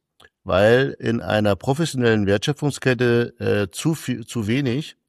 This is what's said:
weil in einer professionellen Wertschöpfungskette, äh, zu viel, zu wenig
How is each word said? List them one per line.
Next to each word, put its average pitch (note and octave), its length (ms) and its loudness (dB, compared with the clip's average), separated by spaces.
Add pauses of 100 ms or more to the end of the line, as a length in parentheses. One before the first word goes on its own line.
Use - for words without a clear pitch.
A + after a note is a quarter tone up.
(420)
weil A2 560 4
in A#2 220 -2
einer G#2 340 0
professionellen B2 720 0
Wertschöpfungskette, A#2+ 1120 0
äh, G#2 320 -2
zu D#3+ 240 -4
viel, A#2 320 -8
zu A2+ 220 -6
wenig C3+ 480 -4 (120)